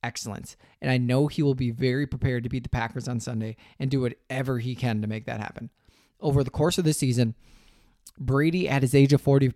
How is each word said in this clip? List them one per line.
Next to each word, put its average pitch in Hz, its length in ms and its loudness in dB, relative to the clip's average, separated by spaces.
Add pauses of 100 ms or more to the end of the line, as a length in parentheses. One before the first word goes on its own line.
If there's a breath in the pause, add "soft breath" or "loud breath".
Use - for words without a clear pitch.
excellence, - 560 -10 (240 soft breath)
and 135 100 0
I 127 60 2
know 127 300 2
he 147 160 -2
will 139 120 2
be 127 160 -2
very 127 340 0
prepared 127 380 -2
to 123 60 -4
beat 127 140 -4
the - 60 -10
Packers 120 380 -4
on 123 140 -4
Sunday 110 340 -6 (240 soft breath)
and 135 100 -2
do 135 120 0
whatever 127 580 -4
he 123 160 -4
can 113 260 0
to 107 60 -4
make 110 200 -6
that 117 120 -6
happen. - 300 -10 (500 soft breath)
Over 139 240 2
the 127 60 -2
course 160 280 0
of 185 60 0
this 156 140 2
season, 120 380 2 (840 soft breath)
Brady, 147 500 0
at 135 140 2
his 131 140 2
age 139 180 8
of 139 80 4
forty 139 340 4